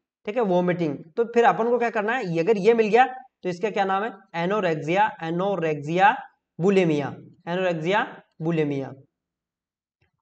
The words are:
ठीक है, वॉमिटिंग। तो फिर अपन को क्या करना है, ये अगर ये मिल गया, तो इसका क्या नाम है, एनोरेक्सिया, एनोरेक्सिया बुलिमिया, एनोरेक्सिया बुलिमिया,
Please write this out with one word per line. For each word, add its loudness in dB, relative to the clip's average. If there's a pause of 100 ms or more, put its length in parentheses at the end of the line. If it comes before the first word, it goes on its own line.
(260)
ठीक -6
है, 0
वॉमिटिंग। 0 (180)
तो 0
फिर 2
अपन 2
को 0
क्या 0
करना -2
है, -6
ये 0
अगर 2
ये 4
मिल 2
गया, 6 (380)
तो -4
इसका -4
क्या -2
नाम -2
है, -6 (240)
एनोरेक्सिया, 0
एनोरेक्सिया 0 (440)
बुलिमिया, 2 (320)
एनोरेक्सिया -2 (200)
बुलिमिया, -2 (1300)